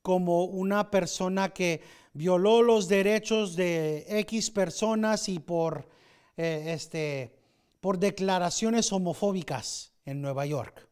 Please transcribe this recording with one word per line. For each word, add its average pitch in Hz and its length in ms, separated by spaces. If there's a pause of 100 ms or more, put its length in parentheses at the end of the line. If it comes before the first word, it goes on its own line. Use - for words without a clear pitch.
como 180 440
una 196 440
persona 190 600
que 170 320 (320)
violó 180 480
los 226 260
derechos 208 720
de 160 480 (160)
X 214 280
personas 214 800
y 185 120
por, 165 500 (480)
eh, 160 300
este, 147 720 (440)
por 190 180
declaraciones 196 920
homofóbicas 180 1000 (140)
en 143 160
Nueva 139 240
York. 143 460